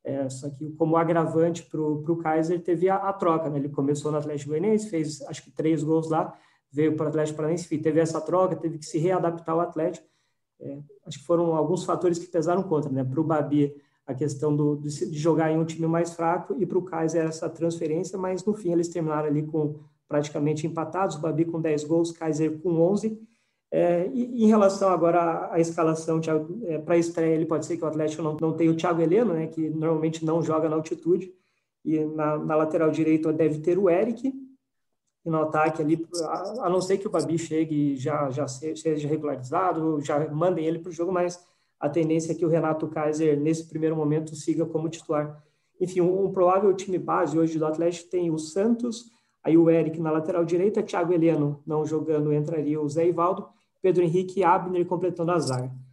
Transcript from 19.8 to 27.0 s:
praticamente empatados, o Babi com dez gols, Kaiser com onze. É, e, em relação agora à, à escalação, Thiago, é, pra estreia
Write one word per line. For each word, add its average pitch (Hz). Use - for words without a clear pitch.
praticamente 151
empatados, 160
o -
Babi 156
com 165
dez 151
gols, 165
Kaiser 156
com 165
onze. 202
É, 175
e, 240
em 214
relação 196
agora 170
à, 165
à 170
escalação, 165
Thiago, 160
é, 156
pra 170
estreia 165